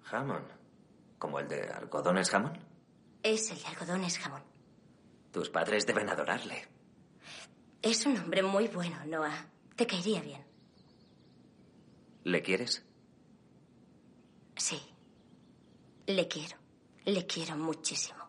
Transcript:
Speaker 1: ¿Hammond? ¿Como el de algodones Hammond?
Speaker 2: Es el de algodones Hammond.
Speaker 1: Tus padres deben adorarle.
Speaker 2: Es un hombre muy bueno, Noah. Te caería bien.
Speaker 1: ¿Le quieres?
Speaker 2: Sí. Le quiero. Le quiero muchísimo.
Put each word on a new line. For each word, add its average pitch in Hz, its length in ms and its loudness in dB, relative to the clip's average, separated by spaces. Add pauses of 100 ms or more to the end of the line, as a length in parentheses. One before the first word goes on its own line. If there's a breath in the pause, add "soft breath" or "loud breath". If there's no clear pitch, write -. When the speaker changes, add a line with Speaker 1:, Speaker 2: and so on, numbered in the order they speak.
(120)
Speaker 1:
¿Hammond? 117 360 -2 (720)
¿Como 71 200 -2
el 71 80 -4
de 64 220 -4
algodones 87 640 2
Hammond? 123 240 2 (640)
Speaker 2:
Es 220 300 2
el 175 100 -10
de - 60 -10
algodones 175 580 -4
Hammond. - 180 -8 (880)
Speaker 1:
Tus 85 180 -2
padres 85 360 4
deben 104 240 2
adorarle. 85 580 0 (1120 loud breath)
Speaker 2:
Es 226 240 2
un 277 120 4
hombre 180 240 2
muy 196 260 4
bueno, 175 380 -4
Noah. 151 420 -2 (280)
Te 233 100 4
caería 196 360 0
bien. - 220 -12 (1800)
Speaker 1:
¿Le 87 180 2
quieres? - 420 0 (1700)
Speaker 2:
Sí. - 260 -2 (1300)
Le 185 200 4
quiero. 156 300 -8 (480)
Le 180 220 2
quiero 160 300 -4
muchísimo. - 720 -2